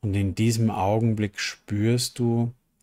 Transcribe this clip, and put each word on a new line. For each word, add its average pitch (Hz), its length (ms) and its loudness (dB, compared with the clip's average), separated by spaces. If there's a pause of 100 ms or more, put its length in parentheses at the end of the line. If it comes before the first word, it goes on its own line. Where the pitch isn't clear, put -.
Und 98 120 -2
in 98 200 0
diesem 113 360 2
Augenblick 107 680 0
spürst 113 800 -2
du, 117 340 0 (300)